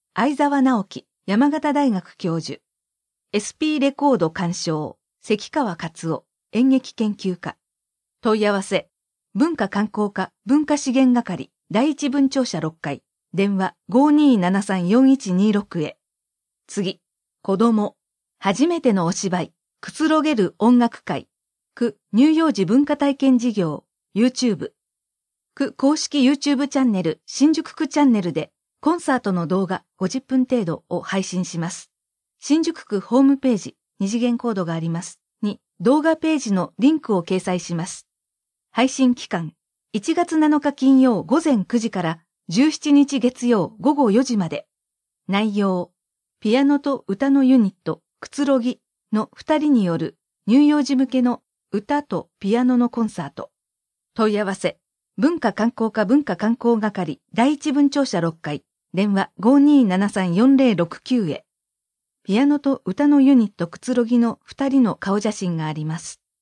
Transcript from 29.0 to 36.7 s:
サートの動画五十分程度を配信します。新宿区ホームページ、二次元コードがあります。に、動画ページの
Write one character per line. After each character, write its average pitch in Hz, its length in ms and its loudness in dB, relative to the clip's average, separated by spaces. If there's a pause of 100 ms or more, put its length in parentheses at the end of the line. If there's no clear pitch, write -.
サ 269 160 -2
ー 240 40 -4
ト 196 120 -4
の 170 140 -2
動 180 200 -2
画 185 180 -8 (120)
五 185 120 -4
十 262 120 -6
分 262 240 -2
程 240 200 -2
度 160 240 -6
を 170 120 -6
配 190 220 -4
信 180 220 -6
し 165 140 -10
ま 165 120 -6
す。 - 200 -16 (500)
新 320 240 0
宿 330 200 -6
区 202 160 -4
ホ 233 180 0
ー 277 40 6
ム 269 140 4
ペ 262 180 0
ー - 20 0
ジ、 - 200 -12 (220)
二 196 100 -4
次 226 120 -4
元 240 180 -2
コ 240 120 -6
ー 214 40 -6
ド 190 100 -4
が 165 100 -6
あ 165 60 -6
り 165 80 -6
ま 165 140 -6
す。 - 180 -18 (220)
に、 208 180 -6 (200)
動 269 220 2
画 320 140 0
ペ 320 200 -2
ー - 20 -4
ジ 214 140 -4
の 180 260 -2